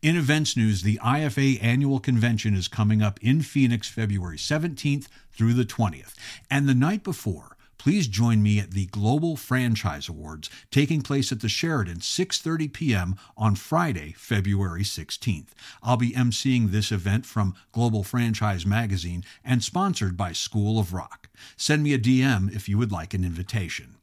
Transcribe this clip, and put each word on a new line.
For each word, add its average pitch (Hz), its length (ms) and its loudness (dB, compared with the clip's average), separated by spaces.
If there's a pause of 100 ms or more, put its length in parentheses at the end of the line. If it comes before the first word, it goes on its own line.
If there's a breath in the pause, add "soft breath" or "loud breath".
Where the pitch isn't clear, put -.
In 160 160 2
events 151 400 2
news, 107 240 2
the 107 180 2
I 135 220 0
F 143 160 -2
A 139 220 2
annual 135 420 2
convention 113 520 2
is 92 140 -2
coming 107 340 2
up 104 200 0
in 135 200 2
Phoenix 123 460 0
February 95 500 -4
seventeenth 151 680 -2 (240 soft breath)
through 113 220 2
the 123 100 2
twentieth. 90 520 -4 (360 loud breath)
And 139 160 2
the 131 80 4
night 170 280 2
before, - 520 -6 (220 soft breath)
please 185 300 2
join 110 340 4
me 104 180 4
at 92 120 -6
the 95 160 -2
Global 131 480 0
Franchise 110 760 -2
Awards, 78 400 -12 (220 loud breath)
taking 147 300 2
place 139 300 -2
at 113 100 -6
the 110 80 0
Sheraton, 98 520 -2
six - 380 -4
thirty 160 280 -2
P 143 260 -2
M 92 220 0 (200 loud breath)
on 110 200 2
Friday, 87 640 -2
February 98 680 0
sixteenth. - 720 -6 (260 loud breath)
I'll 120 160 2
be 120 140 2
emceeing 120 580 2
this 101 220 0
event 101 340 0
from 95 300 -2 (160 soft breath)
Global 110 320 0
Franchise 107 600 0
Magazine 95 580 0 (200 loud breath)
and 127 200 0
sponsored 180 520 -2
by 90 180 -4
School 107 460 0
of 90 140 -2
Rock. - 360 -12 (280 loud breath)
Send 151 260 2
me 147 100 2
a 135 40 2
D 127 240 4
M 104 320 2
if 104 160 -8
you 101 80 2
would 110 140 0
like 82 220 -8
an 95 100 -2
invitation. 90 800 -6